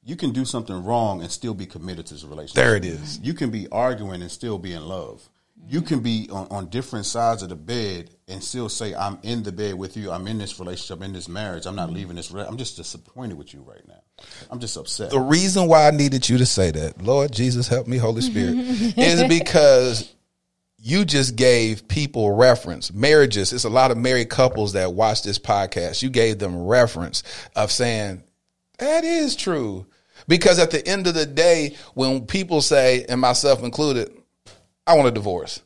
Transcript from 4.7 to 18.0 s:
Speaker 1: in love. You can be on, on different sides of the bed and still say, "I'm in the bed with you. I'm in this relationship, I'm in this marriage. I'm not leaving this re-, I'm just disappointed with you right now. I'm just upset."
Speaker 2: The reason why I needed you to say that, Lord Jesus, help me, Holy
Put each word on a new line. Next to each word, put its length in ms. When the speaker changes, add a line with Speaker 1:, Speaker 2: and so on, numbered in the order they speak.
Speaker 1:
in 120
love. 420
You 160
can 180
be 300
on, 200
on 180
different 360
sides 380
of 60
the 80
bed 540
and 140
still 260
say, 260
"I'm 300
in 180
the 80
bed 240
with 220
you. 160
I'm 160
in 100
this 220
relationship, 380
I'm 40
in 100
this 160
marriage. 380
I'm 80
not 180
leaving 220
this 160
re-, 160
I'm 100
just 200
disappointed 600
with 160
you 100
right 260
now. 120
I'm 80
just 160
upset." 340
Speaker 2:
The 80
reason 480
why 220
I 20
needed 380
you 100
to 80
say 240
that, 320
Lord 300
Jesus, 340
help 220
me, 100
Holy 240